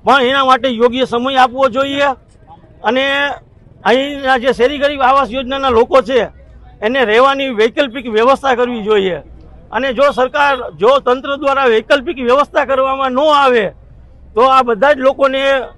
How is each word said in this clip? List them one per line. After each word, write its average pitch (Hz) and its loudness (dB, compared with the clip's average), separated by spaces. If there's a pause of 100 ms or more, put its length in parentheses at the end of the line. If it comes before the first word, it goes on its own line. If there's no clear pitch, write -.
પણ 262 4
એના 262 0
માટે 254 2
યોગ્ય 240 0
સમય 247 -4
આપવો 262 2
જોઈએ 277 -2 (760)
અને 254 0 (800)
અહીંના 269 0
જે 240 0
શહેરી 269 0
ગરીબ 285 -2
આવાસ 262 2
યોજનાના 269 -4
લોકો 247 2
છે 214 -2 (540)
એને 247 -2
રહેવાની 269 2
વૈકલ્પિક 233 -2
વ્યવસ્થા 254 2
કરવી 240 -4
જોઈએ. 190 0 (540)
અને 254 -4
જો 277 2
સરકાર, 269 0 (160)
જો 220 2
તંત્ર 277 -2
દ્વારા 277 -2
વૈકલ્પિક 247 0
વ્યવસ્થા 269 0
કરવામાં 269 -2
ન 247 -2
આવે 277 2 (680)
તો 220 0
આ 262 4
બધા 247 2
જ 277 0
લોકોને 269 0 (340)